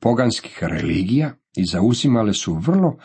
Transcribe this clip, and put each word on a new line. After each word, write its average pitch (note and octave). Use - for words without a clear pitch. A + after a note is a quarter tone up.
poganskih A#2+
religija F#2
i F#2
zauzimale A2+
su F2+
vrlo D#3